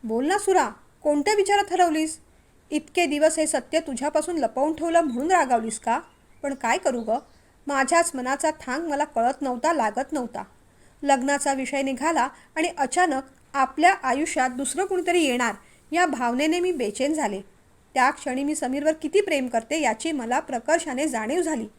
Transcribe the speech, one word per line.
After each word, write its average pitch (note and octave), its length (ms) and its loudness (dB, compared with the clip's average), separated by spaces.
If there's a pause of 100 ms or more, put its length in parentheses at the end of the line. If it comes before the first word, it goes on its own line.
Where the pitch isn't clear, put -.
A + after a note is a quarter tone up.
बोल A3+ 220 -2
ना F#4 120 2
सुरा, F4 320 2 (340)
कोणत्या D4 300 2
विचारात G4+ 400 2
हरवलीस? D#4+ 460 2 (520)
इतके D4+ 340 0
दिवस D#4 340 2
हे D#4 80 2
सत्य D4+ 320 -2
तुझ्यापासून D4+ 580 -2
लपवून C#4+ 360 0
ठेवलं E4 280 2
म्हणून C#4 300 -2
रागावलीस B3 480 2
का? A#3+ 200 -2 (440)
पण C#4 100 -4
काय C4 240 0
करू B3 240 -2
गं, A3+ 160 -2 (500)
माझ्याच C#4+ 480 2
मनाचा C4+ 340 -2 (120)
थांग D4 260 -6
मला C#4+ 160 -2
कळत B3+ 380 -2
नव्हता, C4+ 320 -2
लागत B3+ 380 -2
नव्हता. B3 320 -6 (600)
लग्नाचा C#4 500 2
विषय C4+ 280 -2
निघाला C4+ 460 0 (280)
आणि E4 120 0 (100)
अचानक D4 460 0 (300)
आपल्या C#4 400 4 (100)
आयुष्यात C4 460 0
दुसरं C4+ 360 -4
कुणीतरी F4+ 360 0
येणार B3 320 0 (380)
या F4 140 2
भावनेने C4 540 0
मी F4+ 120 0
बेचैन C4 420 -2
झाले. G#3 280 -2 (520)
त्या C4 160 4
क्षणी C4+ 340 -4
मी D4 120 -2
समीरवर D4 380 0
किती D#4 280 0
प्रेम D4 260 0
करते A#3+ 340 -2
याची C#4 300 0
मला B3 280 -2
प्रकर्षाने D4 680 -2
जाणीव B3 340 -2
झाली. C#4 260 -2 (120)